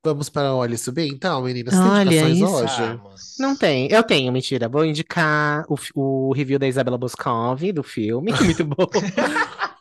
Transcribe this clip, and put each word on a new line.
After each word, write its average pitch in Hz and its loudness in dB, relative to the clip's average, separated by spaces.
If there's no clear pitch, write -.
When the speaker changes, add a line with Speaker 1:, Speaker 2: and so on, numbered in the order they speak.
Speaker 1:
Vamos 147 -2
para 139 0
Olhe 120 0
Subir, 143 -4
então, 139 -2
meninas? 123 0
Tem 190 6
Speaker 2:
Olha - -
Speaker 1:
indicações 170 4
Speaker 2:
isso. - -
Speaker 1:
hoje? 120 0
Speaker 3:
Vamos. - -20
Speaker 2:
Não 269 0
tem. 143 2
Eu 220 6
tenho, 139 0
mentira. 127 -2
Vou 143 0
indicar 151 0
o 143 0
fi-, - -12
o 135 0
review 135 0
da 135 2
Isabela 127 0
Boscov, 127 -2
do 147 -4
filme, 123 -2
que - 2
é 233 4
muito 170 0
bom. 147 -4
Speaker 1:
<laughs> 285 -2